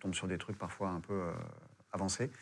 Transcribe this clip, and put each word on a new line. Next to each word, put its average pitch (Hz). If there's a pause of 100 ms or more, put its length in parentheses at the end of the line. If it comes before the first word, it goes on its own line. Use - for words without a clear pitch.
tombe 92
sur 95
des 90
trucs 101
parfois 92
un 82
peu, 101
euh, 90 (640)
avancés. 98 (120)